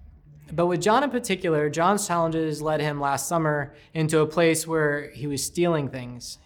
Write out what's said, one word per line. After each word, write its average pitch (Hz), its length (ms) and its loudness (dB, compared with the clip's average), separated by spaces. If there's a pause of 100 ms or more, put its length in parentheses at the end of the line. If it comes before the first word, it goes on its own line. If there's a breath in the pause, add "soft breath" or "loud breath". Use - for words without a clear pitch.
(520)
But 165 140 2
with 175 160 0
John 214 200 4
in 285 80 0
particular, 180 600 0
John's 185 360 2
challenges 160 540 0
led 156 200 0
him 147 200 -2
last 139 260 -2
summer 151 480 0 (200 loud breath)
into 160 260 2
a 151 60 4
place 160 400 2
where 147 440 -2
he 120 160 -10
was 143 160 -4
stealing 165 460 0
things. 123 580 -12